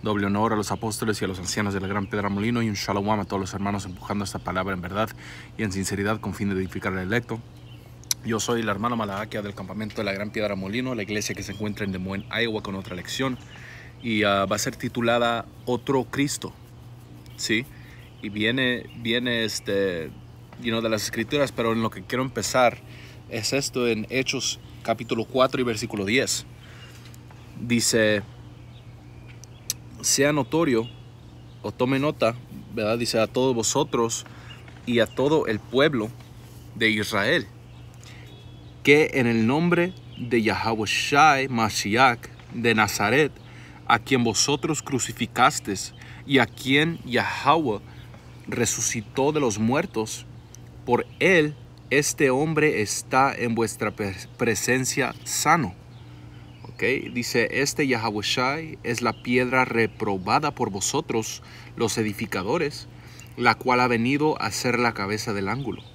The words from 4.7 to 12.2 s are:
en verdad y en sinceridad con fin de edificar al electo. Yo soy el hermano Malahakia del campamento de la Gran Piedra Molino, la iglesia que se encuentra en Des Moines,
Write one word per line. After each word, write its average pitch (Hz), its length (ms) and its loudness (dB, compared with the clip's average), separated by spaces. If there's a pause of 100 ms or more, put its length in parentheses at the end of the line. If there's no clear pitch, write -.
en 90 80 -4
verdad 98 280 -2 (480)
y 113 60 -2
en 101 80 -2
sinceridad 98 480 -2
con 104 140 -6
fin 101 160 -2
de 95 60 0
edificar 95 360 -4
al 92 80 -2
electo. 113 400 -2 (880)
Yo 110 160 0
soy 120 180 0
el 113 80 -2
hermano 113 300 0
Malahakia 104 440 -4
del 101 140 -8
campamento 101 400 -8
de 113 80 -2
la 101 80 0
Gran 104 200 -4
Piedra 104 260 -2
Molino, 120 360 -4
la 110 100 -4
iglesia 104 300 -4
que 98 100 -8
se 98 100 -10
encuentra 104 320 -4
en 95 80 -2
Des 92 80 -4
Moines, 98 260 -6 (100)